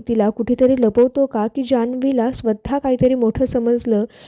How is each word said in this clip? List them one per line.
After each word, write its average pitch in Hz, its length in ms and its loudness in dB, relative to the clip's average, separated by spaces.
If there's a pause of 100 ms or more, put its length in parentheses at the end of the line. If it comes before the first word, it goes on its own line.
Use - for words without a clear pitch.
तिला 220 220 2
कुठेतरी 247 500 0
लपवतो 247 460 2
का, 220 220 -4
की 269 160 -6
जान्हवीला 247 680 -2
स्वतः 233 460 -4
काहीतरी 254 360 2
मोठं 247 320 0
समजलं 233 600 0 (220)